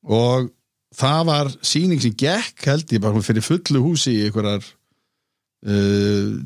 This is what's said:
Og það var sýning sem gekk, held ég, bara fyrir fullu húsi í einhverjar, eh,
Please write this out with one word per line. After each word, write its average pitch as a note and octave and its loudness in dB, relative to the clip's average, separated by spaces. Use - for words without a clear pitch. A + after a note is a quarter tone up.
Og A#2+ 2
það D3+ 0
var D3 2
sýning E3 0
sem A#2 2
gekk, F3 -4
held D3+ 0
ég, A2+ 2
bara G#2+ 0
fyrir A2 0
fullu D3+ 0
húsi D3 0
í G#2 0
einhverjar, G#2 -2
eh, G2+ 0